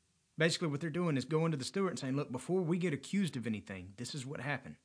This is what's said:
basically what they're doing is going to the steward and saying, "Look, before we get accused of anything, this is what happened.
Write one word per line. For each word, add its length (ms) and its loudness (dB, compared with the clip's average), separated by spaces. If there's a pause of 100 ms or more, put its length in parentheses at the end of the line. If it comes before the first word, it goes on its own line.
(380)
basically 300 4
what 140 0
they're 80 -2
doing 260 2
is 80 2
going 280 2
to 60 0
the 60 -4
steward 280 0
and 80 -4
saying, 180 0
"Look, 120 0
before 320 0
we 160 2
get 160 2
accused 440 0
of 100 -4
anything, 480 -4
this 180 -8
is 120 -6
what 160 -8
happened. 420 -4